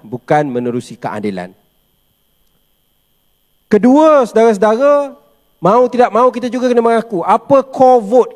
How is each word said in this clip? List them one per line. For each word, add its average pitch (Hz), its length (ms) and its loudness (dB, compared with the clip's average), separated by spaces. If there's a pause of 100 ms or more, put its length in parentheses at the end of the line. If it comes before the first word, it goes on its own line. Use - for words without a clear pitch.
bukan 147 400 -4
menerusi 123 560 -8
keadilan. 95 560 -10 (2250)
Kedua, 262 560 2
saudara-saudara, 233 880 0 (400)
mau 233 320 2
tidak 240 240 0
mau 240 160 0
kita 240 240 -6
juga 247 160 -4
kena 240 160 0
mengaku, 220 400 -2
apa 262 400 2
core 254 400 2
vote 214 320 0